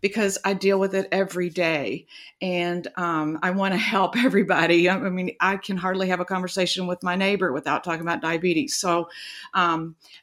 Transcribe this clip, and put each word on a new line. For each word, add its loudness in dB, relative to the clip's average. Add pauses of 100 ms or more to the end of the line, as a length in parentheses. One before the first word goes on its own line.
because 0
I 2
deal 2
with 0
it 0
every 0
day. -2 (340)
And, -2 (100)
um, -2
I 0
wanna 0
help 2
<laughs> 2
everybody. 4
I, 2
I -2
mean, -4
I 2
can -6
hardly -2
have 0
a 0
conversation -2
with -4
my -2
neighbor 2
without -2
talking -4
about -2
diabetes. 0
So, 0 (460)
um, 0 (260)